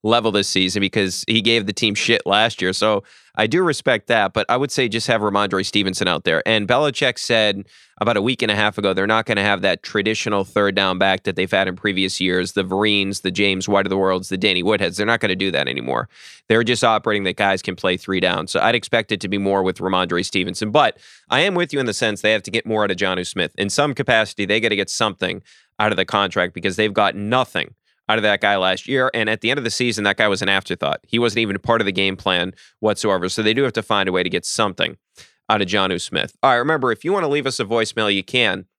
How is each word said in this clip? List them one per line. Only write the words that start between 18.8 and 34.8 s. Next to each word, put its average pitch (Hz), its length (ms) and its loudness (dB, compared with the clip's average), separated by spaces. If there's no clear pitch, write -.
it 104 100 -2
to 104 60 -6
be 101 100 -2
more 98 260 0
with 92 160 -2
Ramondre 90 460 0
Stevenson. 95 460 -4
But 131 260 2
I 127 120 2
am 190 140 2
with 175 180 -2
you 143 60 -2
in 127 60 0
the 110 80 -2
sense 107 280 -2
they 107 100 2
have 107 120 0
to - 80 -10
get 113 140 -2
more 107 180 0
out 98 80 0
of 92 60 -2
Jonnu 92 280 -2
Smith. 85 320 -4
In 101 120 -2
some 143 240 0
capacity, 110 520 0
they 104 140 0
gotta 107 160 0
get 98 140 -2
something 92 520 -2
out 107 120 2
of 104 60 0
the 95 80 0
contract 95 480 0
because 90 240 -4
they've 107 160 0
got 101 220 2
nothing 107 600 -2
out 110 100 2
of 107 60 0
that 101 180 2
guy 101 160 2
last 92 300 -2
year. 131 260 0
And 110 160 -2
at 110 120 -2
the 110 80 -2
end 139 80 0
of 135 60 -6
the 113 80 -2
season, 110 320 -2
that 101 140 0
guy 110 100 2
was 98 140 0
an 98 80 0
afterthought. 87 580 -2
He 113 120 0
wasn't 117 200 0
even 98 200 -2
part 117 220 0
of 101 40 0
the 101 60 -2
game 95 240 0
plan 90 380 -2
whatsoever. 101 500 0
So 113 120 -4
they 107 120 2
do 135 100 2
have 127 100 0
to 110 100 -2
find 98 240 0
a 92 40 -2
way 90 120 2
to 92 60 -2
get 90 160 -4
something 87 520 -2